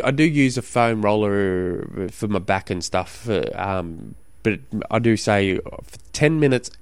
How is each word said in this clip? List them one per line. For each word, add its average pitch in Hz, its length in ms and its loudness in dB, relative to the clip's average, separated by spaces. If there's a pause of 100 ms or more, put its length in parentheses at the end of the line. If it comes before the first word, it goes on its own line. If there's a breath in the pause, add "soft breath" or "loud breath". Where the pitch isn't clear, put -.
I - 60 0
do 139 140 2
use 143 340 2
a 120 60 -4
foam 117 400 0
roller 98 1080 0
for - 180 -6
my 104 120 0
back 95 320 -2
and 90 120 -4
stuff, - 460 -6
uh, 92 140 2 (100)
um, 87 600 -6 (260)
but 101 180 0 (300)
I - 80 2
do 117 200 4
say 98 420 2
for - 400 -12 (140)
ten 156 260 2
minutes 131 320 2 (100)